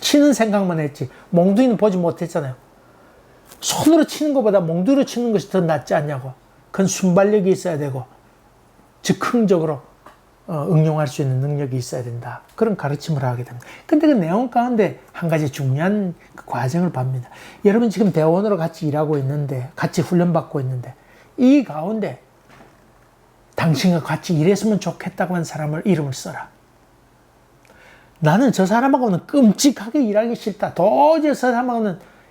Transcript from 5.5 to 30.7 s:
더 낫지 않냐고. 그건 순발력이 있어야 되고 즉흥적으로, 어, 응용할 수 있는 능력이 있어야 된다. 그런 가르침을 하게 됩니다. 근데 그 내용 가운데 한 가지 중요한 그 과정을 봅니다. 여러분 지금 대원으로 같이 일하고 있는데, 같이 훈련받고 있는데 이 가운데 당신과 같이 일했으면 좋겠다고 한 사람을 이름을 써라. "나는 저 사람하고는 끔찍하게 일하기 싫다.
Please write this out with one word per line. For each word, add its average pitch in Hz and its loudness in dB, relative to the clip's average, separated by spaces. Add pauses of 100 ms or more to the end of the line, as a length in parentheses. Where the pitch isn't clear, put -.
더 190 0
낫지 160 -2
않냐고. 143 -4 (380)
그건 196 0
순발력이 190 2
있어야 180 -2
되고 131 -6 (1000)
즉흥적으로, 175 0 (680)
어, 156 -6
응용할 156 2
수 139 -6
있는 131 -2
능력이 143 -4
있어야 127 -8
된다. 120 -12 (120)
그런 220 0
가르침을 143 -4
하게 123 -4
됩니다. 123 -18 (200)
근데 311 2
그 302 0
내용 214 -2
가운데 233 0 (120)
한 170 -6
가지 156 0
중요한 170 -2 (200)
그 - -20
과정을 139 -2
봅니다. 127 -6 (340)
여러분 220 4
지금 185 0
대원으로 175 2
같이 160 -4
일하고 151 0
있는데, 135 -4
같이 - -4
훈련받고 170 0
있는데 127 -6 (420)
이 269 4
가운데 165 -6 (1300)
당신과 165 2
같이 156 -4
일했으면 196 2
좋겠다고 175 -6
한 170 -2
사람을 151 -6
이름을 151 0
써라. - -12 (1700)
"나는 196 4
저 190 2
사람하고는 240 2
끔찍하게 254 2
일하기 226 0
싫다. 190 -6